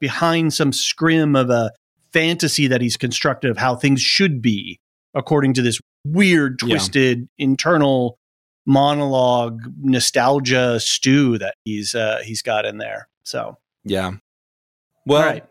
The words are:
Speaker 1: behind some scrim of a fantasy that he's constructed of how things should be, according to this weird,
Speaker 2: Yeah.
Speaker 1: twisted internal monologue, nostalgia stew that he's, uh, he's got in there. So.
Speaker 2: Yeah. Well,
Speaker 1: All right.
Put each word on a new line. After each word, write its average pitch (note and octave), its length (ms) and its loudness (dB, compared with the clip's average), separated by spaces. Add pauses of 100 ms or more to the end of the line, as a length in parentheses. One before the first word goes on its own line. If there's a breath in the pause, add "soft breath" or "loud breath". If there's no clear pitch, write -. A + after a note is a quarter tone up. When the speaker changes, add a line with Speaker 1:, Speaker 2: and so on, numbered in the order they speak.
Speaker 1:
behind E3 520 0
some C#3+ 200 0
scrim D#3+ 640 0
of B2+ 120 2
a A#2 220 2 (420)
fantasy D#3+ 540 0
that B2+ 140 2
he's A#2+ 160 -2
constructed C3 560 -2
of G#2+ 60 -4
how B2+ 180 0
things C#3 240 2
should D3+ 420 0
be, G2 380 -2 (340)
according C#3 400 0
to B2+ 80 0
this A#2 160 0 (260)
weird, D#3 580 2
Speaker 2:
Yeah. A#2 80 -2
Speaker 1:
twisted B2 580 0 (100)
internal C3+ 800 0 (480)
monologue, C3 960 2 (200)
nostalgia B2+ 1000 2
stew C3 580 2
that G2 160 -8 (100)
he's, G#2 300 -8
uh, A2+ 300 -2
he's A2 180 -10
got G#2+ 240 -2
in G#2+ 120 -8
there. G#2+ 300 -12 (140)
So. A2 360 -10 (260)
Speaker 2:
Yeah. F#2+ 280 -4 (920)
Well, D3 180 4
Speaker 1:
All D#3+ 60 2
right. B2 220 -6